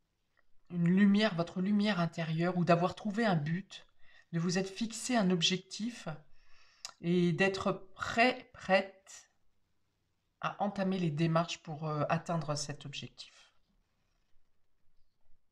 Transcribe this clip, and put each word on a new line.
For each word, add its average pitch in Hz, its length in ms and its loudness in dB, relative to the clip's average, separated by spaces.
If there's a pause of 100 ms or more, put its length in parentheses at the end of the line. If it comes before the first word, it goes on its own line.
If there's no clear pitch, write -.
(680)
une 175 180 2
lumière, 196 480 6
votre 175 260 -2
lumière 202 380 2
intérieure, 170 580 0
ou 175 80 2
d'avoir 170 300 4
trouvé 214 300 -2
un 190 100 4
but, 160 500 -4 (480)
de 170 60 -2
vous 175 180 0
être 190 120 -2
fixé - 460 -6
un 185 160 2
objectif 185 760 -2 (920)
et 175 300 2
d'être 190 640 0
prêt, - 580 0
prête - 760 -2 (1120)
à - 220 -6
entamer 190 360 -2
les 165 120 0
démarches 165 520 0
pour, 156 240 -8
euh, 151 220 -2
atteindre 160 460 -4
cet 143 300 -10
objectif. - 680 -16 (2000)